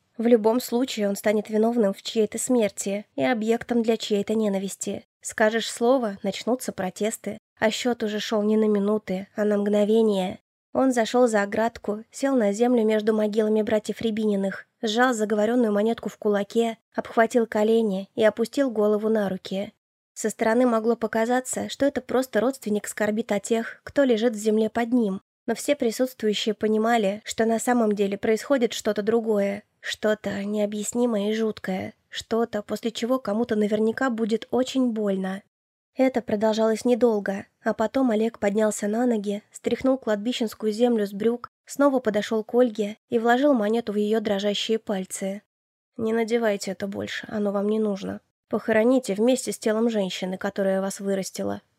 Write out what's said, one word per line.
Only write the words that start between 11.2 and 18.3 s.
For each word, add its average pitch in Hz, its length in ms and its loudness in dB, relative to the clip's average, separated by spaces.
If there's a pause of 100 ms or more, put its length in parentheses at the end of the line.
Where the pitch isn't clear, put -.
за 214 140 2
оградку, 214 720 -4
сел 277 260 0
на 202 160 2
землю 233 320 4
между 220 280 2
могилами 214 480 2
братьев 214 380 -2
Рябининых, 208 640 -2 (160)
сжал 240 320 2
заговорённую 214 600 2
монетку 220 340 0
в - 100 -8
кулаке, 214 600 0 (180)
обхватил 226 500 2
колени 214 680 2
и 226 80 2
опустил 233 480 2